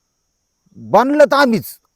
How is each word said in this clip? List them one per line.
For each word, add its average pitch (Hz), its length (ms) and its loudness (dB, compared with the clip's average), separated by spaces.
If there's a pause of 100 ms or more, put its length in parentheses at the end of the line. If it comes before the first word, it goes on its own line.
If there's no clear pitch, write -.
(760)
"बनलं 233 480 0
तर 277 120 0
आम्हीच, 240 280 0 (320)